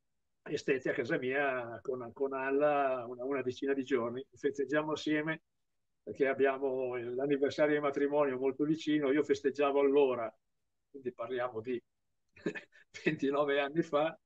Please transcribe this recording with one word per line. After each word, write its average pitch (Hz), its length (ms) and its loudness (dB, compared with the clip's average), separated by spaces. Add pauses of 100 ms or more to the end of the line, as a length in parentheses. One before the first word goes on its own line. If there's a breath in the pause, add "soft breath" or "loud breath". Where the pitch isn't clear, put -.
(420)
e - 140 -4
stette 135 340 0
a - 40 -2
casa 135 240 -2
mia 127 640 -2
con, 127 300 -6
con 135 200 -4
Alla 135 760 2
una, 123 160 -8
una 135 180 -2
decina 127 300 -2
di 139 100 0
giorni. 127 500 -2
Festeggiamo 143 600 -2
assieme 151 500 -2 (600)
perché 120 260 0
abbiamo 131 680 0
l'anniversario 139 800 2
di 147 60 2
matrimonio 143 580 2
molto 135 260 0
vicino. 151 460 2
Io 147 120 4
festeggiavo 139 580 2
allora, 135 520 4 (580)
quindi 127 220 -8
parliamo 120 480 -6
di 123 220 -4 (520)
<laughs> - 680 -10
ventinove 143 560 0
anni 143 220 0
fa, 151 440 0